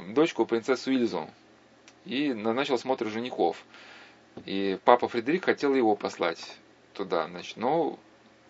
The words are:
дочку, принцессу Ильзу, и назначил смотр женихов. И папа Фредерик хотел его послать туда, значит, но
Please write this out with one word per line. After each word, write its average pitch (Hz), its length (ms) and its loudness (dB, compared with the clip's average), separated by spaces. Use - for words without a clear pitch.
дочку, 123 360 2
принцессу 120 460 0
Ильзу, 92 380 0
и 135 280 -2
назначил 117 460 0
смотр 127 280 -2
женихов. 110 560 -2
И 98 400 -2
папа 120 220 8
Фредерик 123 380 -2
хотел 139 300 2
его 110 200 4
послать - 640 -4
туда, 87 340 -2
значит, 87 300 -14
но 139 420 -2